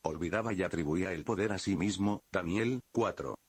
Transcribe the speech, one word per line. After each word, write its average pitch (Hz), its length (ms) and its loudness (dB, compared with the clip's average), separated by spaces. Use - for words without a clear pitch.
olvidaba 85 500 0
y 92 120 0
atribuía 85 480 0
el 78 100 -4
poder 104 300 0
a 92 60 -2
sí 98 180 0
mismo, 101 560 0
Daniel 107 480 0
cuatro. 92 460 -2